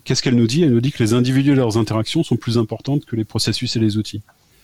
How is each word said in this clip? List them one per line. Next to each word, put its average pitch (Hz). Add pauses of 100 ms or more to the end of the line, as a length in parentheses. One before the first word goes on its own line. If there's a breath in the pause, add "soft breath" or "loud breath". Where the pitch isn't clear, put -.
qu'est-ce -
qu'elle 123
nous 120
dit ? 143
Elle 139
nous 117
dit 135
que -
les 110
individus 131
et -
leurs 117
interactions 110
sont 131
plus 117
importantes 120
que -
les 110
processus -
et -
les 107
outils. 104 (420 soft breath)